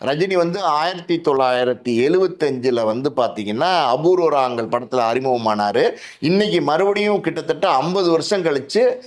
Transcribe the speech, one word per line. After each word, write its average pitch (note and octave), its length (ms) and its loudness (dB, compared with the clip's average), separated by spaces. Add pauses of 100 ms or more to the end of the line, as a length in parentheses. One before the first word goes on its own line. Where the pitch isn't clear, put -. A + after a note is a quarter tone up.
ரஜினி D#3+ 320 -2
வந்து F3 280 0
ஆயிரத்தி E3+ 640 -2
தொள்ளாயிரத்தி B2+ 840 2
எழுவத்தஞ்சுல C3+ 800 0
வந்து B2 300 -2
பாத்தீங்கன்னா A#2+ 720 0
அபூர்வ D#3+ 440 2
ராகங்கள் B2 400 0
படத்துல A#2+ 320 -2 (100)
அறிமுகமானாரு. A#2 800 0 (300)
இன்னைக்கு F3 420 0
மறுபடியும் G3+ 600 0
கிட்டத்தட்ட D#3+ 480 -2
ஐம்பது E3+ 420 0
வருஷம் E3+ 320 0
கழிச்சு E3 520 0 (120)